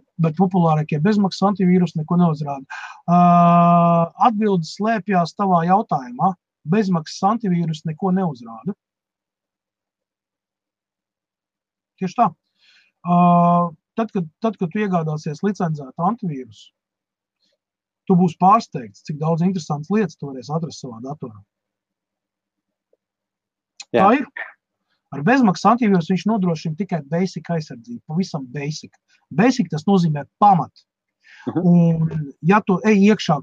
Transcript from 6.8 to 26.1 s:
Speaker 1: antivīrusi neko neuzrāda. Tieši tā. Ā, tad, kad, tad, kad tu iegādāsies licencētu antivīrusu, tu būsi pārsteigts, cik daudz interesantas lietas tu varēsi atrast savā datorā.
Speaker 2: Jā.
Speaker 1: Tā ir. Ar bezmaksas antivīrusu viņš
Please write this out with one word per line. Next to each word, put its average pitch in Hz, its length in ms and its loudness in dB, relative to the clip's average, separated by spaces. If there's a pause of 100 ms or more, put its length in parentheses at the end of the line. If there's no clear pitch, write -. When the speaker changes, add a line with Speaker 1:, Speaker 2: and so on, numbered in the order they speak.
Speaker 1:
antivīrusi 175 640 -2
neko 180 300 -4
neuzrāda. 123 560 -6 (3250)
Tieši 277 160 -6
tā. 226 120 2 (760)
Ā, 175 120 2 (720)
tad, 226 220 -6
kad, 175 240 -4
tad, 220 200 -4
kad 175 140 -4
tu 214 100 -4
iegādāsies 160 640 -4
licencētu 160 640 -4
antivīrusu, 143 640 -8 (1400)
tu 190 60 4
būsi 175 240 0
pārsteigts, 180 640 0
cik 147 160 -10
daudz 160 260 -2
interesantas 165 460 -6
lietas 202 260 -2
tu 147 100 -12
varēsi 131 240 -12
atrast 160 320 -8
savā 117 160 -14
datorā. 127 380 -14 (2500)
Speaker 2:
Jā. 117 180 2
Speaker 1:
Tā - 60 6
ir. 285 120 -2 (840)
Ar 139 100 -8
bezmaksas 208 480 2
antivīrusu 202 400 2
viņš 185 140 -2